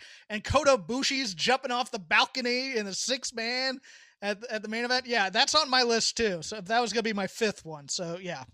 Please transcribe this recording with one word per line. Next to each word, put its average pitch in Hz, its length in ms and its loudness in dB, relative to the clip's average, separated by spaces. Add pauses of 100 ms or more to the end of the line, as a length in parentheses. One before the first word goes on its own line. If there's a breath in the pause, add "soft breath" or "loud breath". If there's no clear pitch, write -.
(300 loud breath)
and 208 140 -6
Kota 277 340 4
Ibushi's 247 580 -2
jumping 240 360 0
off 247 200 -2
the 226 80 -4
balcony 247 760 0
in 214 120 -2
a 190 60 -8
six-man 254 840 -4 (440 loud breath)
at, 208 260 -2
at 214 140 -4
the 214 40 -8
main 220 180 -4
event. 254 200 0
Yeah, 226 240 2
that's 226 240 2
on 302 160 4
my 254 140 4
list 226 340 2
too. 196 240 0
So 214 200 -10
that 214 180 0
was 240 120 0
gonna 220 120 0
be 220 100 0
my 196 140 -2
fifth - 380 -2
one. 147 220 -14
So, 170 320 -4
yeah. 165 340 -8